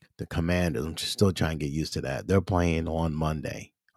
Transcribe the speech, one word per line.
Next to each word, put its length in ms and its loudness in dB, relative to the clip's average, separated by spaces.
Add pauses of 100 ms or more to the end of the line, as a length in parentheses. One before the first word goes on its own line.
(180)
the 80 -8
Commanders. 580 0
I'm 100 -6
just 180 -6
still 200 4
trying 260 0
to 60 -4
get 80 -4
used 220 -2
to 80 -2
that. 240 -6
They're 140 6
playing 480 2
on 260 0
Monday, 580 -4 (240)